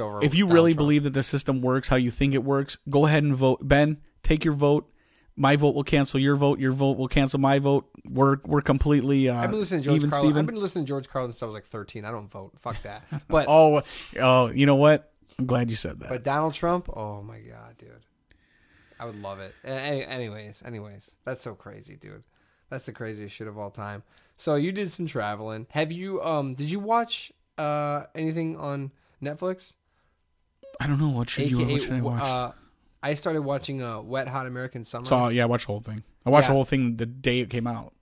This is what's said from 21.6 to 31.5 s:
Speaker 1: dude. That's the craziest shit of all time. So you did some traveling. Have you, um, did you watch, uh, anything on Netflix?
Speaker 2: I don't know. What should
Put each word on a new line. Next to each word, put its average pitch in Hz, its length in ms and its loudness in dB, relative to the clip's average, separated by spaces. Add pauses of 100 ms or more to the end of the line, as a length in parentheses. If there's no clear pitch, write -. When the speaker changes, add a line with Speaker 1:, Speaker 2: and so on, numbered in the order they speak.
Speaker 1:
dude. 101 260 -20 (480)
That's 131 160 -12
the 123 60 -12
craziest 104 420 -12
shit 110 120 -14
of 107 120 -12
all 101 120 -10
time. 104 320 -12 (360)
So 156 160 -2
you 156 180 0
did 190 180 -6
some 175 160 -8
traveling. 110 640 -6
Have 156 240 -4
you, 185 300 -8
um, 143 320 -4
did 143 160 -6
you 196 100 -4
watch, 233 500 -2 (280)
uh, 147 460 -4 (100)
anything 160 420 -4
on 139 340 -8 (320)
Netflix? 180 520 -8 (1040)
Speaker 2:
I 127 60 -2
don't 143 120 0
know. 156 120 2
What 120 180 -2
should 139 220 -2